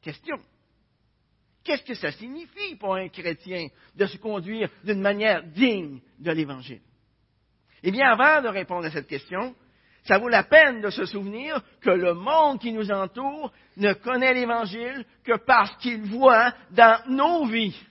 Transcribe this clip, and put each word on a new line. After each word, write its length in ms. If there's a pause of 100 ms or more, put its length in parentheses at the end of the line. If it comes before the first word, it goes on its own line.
Question. 360 (1300)
Qu'est-ce 220
que 100
ça 180
signifie 640
pour 180
un 140
chrétien 580 (280)
de 120
se 120
conduire 520 (140)
d'une 160
manière 420
digne 580 (180)
de 120
l'Évangile ? 520 (1000)
Eh 80
bien, 200
avant 320
de 60
répondre 380
à 40
cette 160
question, 480 (500)
ça 140
vaut 100
la 140
peine 400
de 80
se 160
souvenir 560 (180)
que 100
le 220
monde 480
qui 120
nous 180
entoure 640 (240)
ne 180
connaît 400
l'Évangile 720 (160)
que 160
parce 380
qu'il 260
voit 520 (180)
dans 360
nos 380
vies. 320 (120)